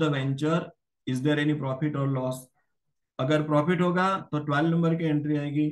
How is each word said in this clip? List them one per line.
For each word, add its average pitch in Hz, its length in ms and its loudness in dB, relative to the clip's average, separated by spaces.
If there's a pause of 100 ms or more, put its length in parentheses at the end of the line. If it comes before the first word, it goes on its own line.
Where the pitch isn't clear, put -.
the 151 80 2
venture, 143 500 0 (460)
is 127 180 -2
there 147 140 2
any 147 240 0
profit 143 320 -2
or 139 160 0
loss? 127 340 -4 (720)
अगर 151 240 2
profit 151 380 2
होगा 180 260 2 (240)
तो 151 80 -2
twelve 147 300 0
number 165 260 2
की 165 80 -4
एंट्री 147 340 0
आएगी, 147 340 0